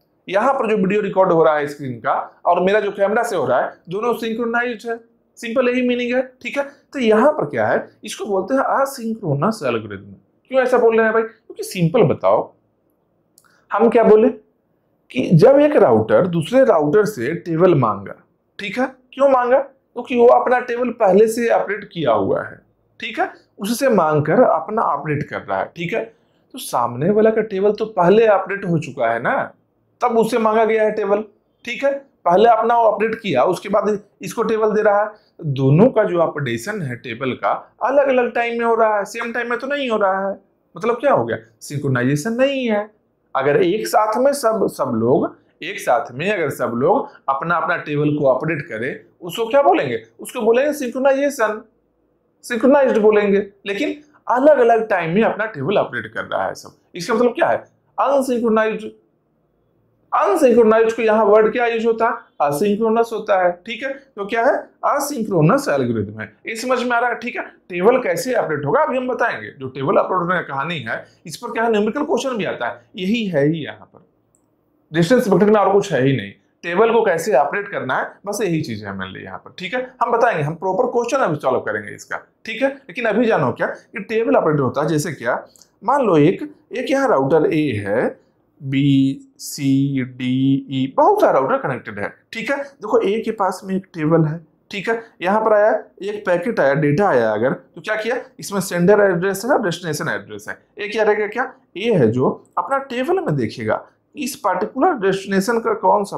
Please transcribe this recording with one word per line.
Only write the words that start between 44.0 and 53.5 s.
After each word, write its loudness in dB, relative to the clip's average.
में 2
सब, 0
सब -4
लोग, 0
एक -10
साथ -2
में -4
अगर -2
सब -4
लोग 0
अपना -2
अपना -2
table -2
को -2
अपडेट 0
करें, -8
उसको -6
क्या 4
बोलेंगे? 2
उसको -10
बोलेंगे 2
synchronization, -2
Synchronized 4
बोलेंगे। 2